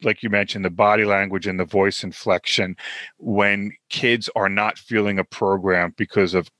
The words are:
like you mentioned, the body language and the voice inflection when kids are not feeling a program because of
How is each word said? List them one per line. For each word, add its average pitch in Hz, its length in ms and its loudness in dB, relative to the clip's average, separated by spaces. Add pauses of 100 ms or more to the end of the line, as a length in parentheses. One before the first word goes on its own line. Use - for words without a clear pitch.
like 113 180 0
you 113 80 -4
mentioned, 101 340 -2
the 92 60 -2
body 104 360 4
language 98 420 0
and 92 120 -2
the 90 60 -2
voice 98 380 2
inflection 92 720 -2 (400)
when 101 560 0 (160)
kids 117 460 0
are 101 120 2
not 104 300 -2
feeling 104 400 -2
a 92 80 -2
program 92 720 0
because 92 380 0
of 87 240 -2